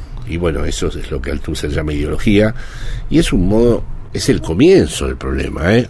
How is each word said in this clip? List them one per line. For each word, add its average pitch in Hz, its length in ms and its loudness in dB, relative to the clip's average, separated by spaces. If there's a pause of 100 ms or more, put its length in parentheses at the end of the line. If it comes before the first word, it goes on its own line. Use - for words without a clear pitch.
(280)
Y 82 100 -6
bueno, 78 280 0
eso 82 220 -2
es - 240 -6
lo 69 100 -4
que 71 100 -6
Althusser 76 400 -4
llama 76 220 -2
ideología, 98 600 2 (560)
y 143 100 4
es - 120 2
un 92 160 2
modo, 110 360 4 (280)
es 98 160 -4
el - 140 2
comienzo 107 680 4
del 67 100 -4
problema, 67 580 -2
¿eh? 120 140 2